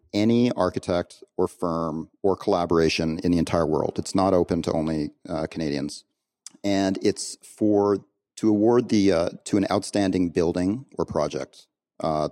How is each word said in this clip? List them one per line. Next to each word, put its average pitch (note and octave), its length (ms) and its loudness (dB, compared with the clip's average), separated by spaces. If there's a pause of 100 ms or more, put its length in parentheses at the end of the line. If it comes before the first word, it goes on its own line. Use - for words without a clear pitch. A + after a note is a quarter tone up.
(140)
any A#2 380 2
architect F2+ 720 -2 (140)
or F#2 100 2
firm E2 600 -4 (140)
or F#2+ 120 2
collaboration E2 840 2
in F2 120 0
the F2 60 4
entire E2 280 0
world. D#2 320 -2
It's - 160 -6
not F#2+ 200 2
open F2 300 2
to F2 100 -2
only, D#2 380 -2 (180)
uh, D#2 200 -4
Canadians. C#2+ 540 -6 (580)
And F#2+ 400 0
it's - 400 -2
for, G2+ 580 2 (360)
to A2 140 0
award A2 400 4
the, G2 240 4
uh, E2+ 160 2 (160)
to - 100 -2
an G2 160 2
outstanding F#2+ 600 0
building F2+ 560 -2 (100)
or E2+ 80 -2
project. D2+ 640 -6 (340)
Uh, D2+ 300 0